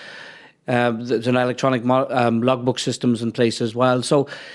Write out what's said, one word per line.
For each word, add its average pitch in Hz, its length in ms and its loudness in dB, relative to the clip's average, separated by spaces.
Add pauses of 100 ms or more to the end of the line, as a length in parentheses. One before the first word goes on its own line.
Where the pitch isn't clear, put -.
(680)
uh, 120 240 2
there's 117 340 -2
an 127 100 2
electronic 127 480 0
mo-, 131 240 2
um, 117 320 2
logbook 123 380 0
systems 120 420 0
in 113 120 -2
place 117 280 0
as 113 140 -2
well. 127 280 2
So, 143 240 2 (280)